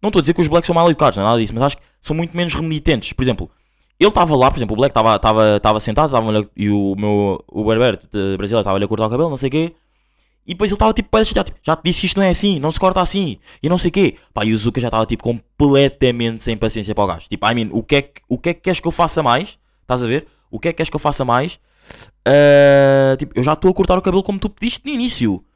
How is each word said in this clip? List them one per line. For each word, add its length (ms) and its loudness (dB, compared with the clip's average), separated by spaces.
não 80 -2
estou 100 2
a 20 0
dizer 120 0
que 80 0
os 60 2
blacks 200 0
são 80 0
mal 140 4
educados, 280 2
não 60 -2
é 40 2
nada 120 2
disso, 140 -4
mas 100 -2
acho 140 -2
que 60 -20
são 140 -4
muito 200 -6
menos 180 -4
renitentes. 600 -2
Por 100 -4
exemplo, 260 -4
ele 140 2
tava 240 2
lá, 160 4
por 60 -4
exemplo, 160 -4
o 40 -4
black 160 0
tava, 240 4
tava, 440 4
tava 180 2
sentado, 320 0
tava, 460 0
e 120 0
o 280 0
meu, 500 0
o 160 -6
barbeiro 340 0
de 380 -6
brasileiro 300 -2
tava-lhe 180 -2
a 40 -4
cortar 200 -2
o 20 -2
cabelo, 200 -2
não 80 -8
sei 100 -4
o 40 -4
quê, 240 -2
e 80 -12
depois 160 -2
ele 80 -4
tava, 160 2
tipo, 160 -4
bué 140 2
chateado, 280 -2
tipo, 120 -18
"Já 120 0
te 80 -16
disse 180 0
que 40 -4
isto 120 -2
não 80 2
é 40 4
assim, 300 0
não 100 -2
se 100 -6
corta 220 0
assim", 360 -4
e 80 -2
não 80 2
sei 120 0
o 20 -10
quê. 240 2
Pá, 120 -4
e 80 0
o 40 0
Zuka 240 -2
já 80 -4
tava, 160 0
tipo, 180 -6
completamente 1160 0
sem 160 -6
paciência 360 -4
para 100 0
o 40 0
gajo. 220 -8
Tipo, 200 -2
"I 60 -2
mean, 160 -4
o 100 -4
que 140 -2
é 60 2
que, 260 -14
o 100 -4
que 120 -4
é 40 -2
que 80 -12
queres 180 -2
que 80 -6
eu 40 -4
faça 320 -2
mais? 340 0
Estás 220 -4
a 20 -4
ver? 220 -4
O 80 -10
que 80 -4
é 60 -2
que 40 -12
queres 120 -4
que 60 -10
eu 40 -2
faça 240 -2
mais? 360 -2
Ah, 920 6
tipo, 200 -8
eu 60 0
já 100 0
estou 180 2
a 20 0
cortar 240 0
o 40 -2
cabelo 220 0
como 140 -6
tu 120 -6
pediste 360 -6
no 60 -8
início." 520 -2